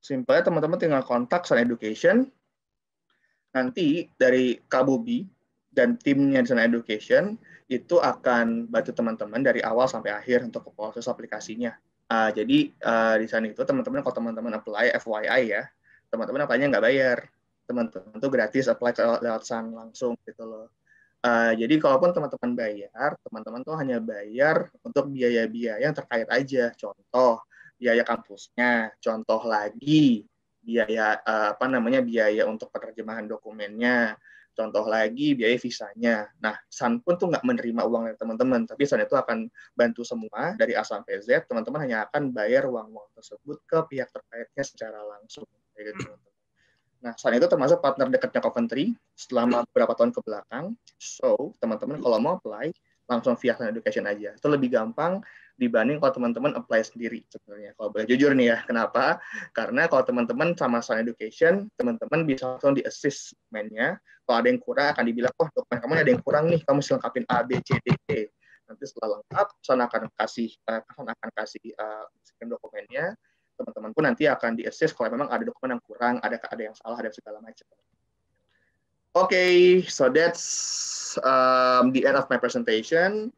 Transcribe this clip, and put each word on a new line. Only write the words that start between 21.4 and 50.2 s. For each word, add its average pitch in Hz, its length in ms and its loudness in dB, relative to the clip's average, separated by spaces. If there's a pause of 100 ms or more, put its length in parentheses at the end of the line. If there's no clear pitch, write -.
jadi 117 240 2
kalaupun 139 320 4
teman-teman 131 400 -4
bayar, 110 720 -6
teman-teman 113 400 -12
tuh 156 80 -6
hanya 135 240 -2
bayar 113 720 0 (160)
untuk 139 240 -2
biaya-biaya 117 720 0
yang 156 140 0
terkait 120 340 -4
aja. 127 480 2
Contoh, 113 640 2 (320)
biaya 117 320 2
kampusnya, 117 960 -2
contoh 110 460 0
lagi, 117 760 4 (400)
biaya, 110 560 0
eh, 107 380 0
apa 127 100 -2
namanya, 127 380 2
biaya 110 420 2
untuk 110 240 -8
penerjemahan 110 540 -12
dokumennya, 110 960 -2 (340)
contoh 107 320 -2
lagi, 113 480 0
biaya 120 240 2
visanya. 113 800 -2
Nah, 107 160 -4 (160)
Sun 120 320 -2
pun 175 160 0
tuh 180 80 0
nggak 160 160 0
menerima 117 460 -2
uang 117 180 -2
dari 113 140 -8
teman-teman, 117 480 0
tapi 139 180 -2
Sun 110 160 2
itu 135 160 0
akan 113 320 -2 (240)
bantu 120 320 0
semua 117 480 -6
dari - 240 0
A 110 80 -2
sampai 101 380 -8
Z. 139 260 0
Teman-teman 127 380 -4
hanya 110 180 -2
akan 147 240 -2
bayar 123 400 0
uang-uang 110 480 -10
tersebut - 480 -16
ke 160 240 0
pihak 143 240 -8
terkaitnya 117 480 -12
secara 110 400 -10
langsung. 104 460 -16 (260)
Kayak 107 220 -14
gitu, - 100 -12
teman-teman. - 260 -20 (680)
Nah, 120 160 -10
Sun 117 160 0
itu 151 160 4
termasuk 165 320 4
partner 135 260 2
dekatnya 127 320 0
Coventry 120 540 -2 (240)
selama 120 500 2
beberapa 113 300 2
tahun 120 160 4
ke 120 80 -4